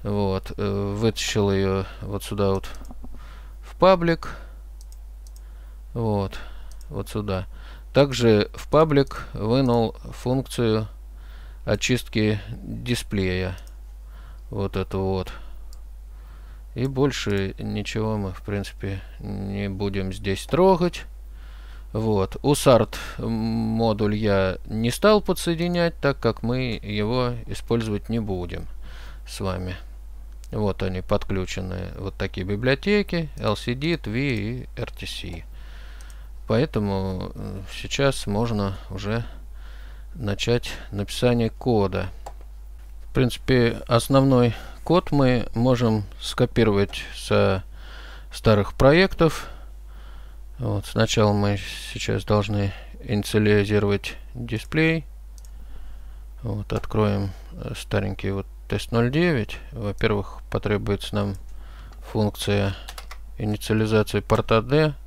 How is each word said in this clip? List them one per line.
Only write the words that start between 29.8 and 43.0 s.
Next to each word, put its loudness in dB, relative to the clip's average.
Вот 0
они -2
подключены, -2
вот -6
такие -4
библиотеки, 0
L 0
C -4
D, 0
тви -2
и -2
R -6
T -10
C. -8
Поэтому, 0
э, -8
сейчас 0
можно 0
уже -2
начать 0
написание 2
кода. 2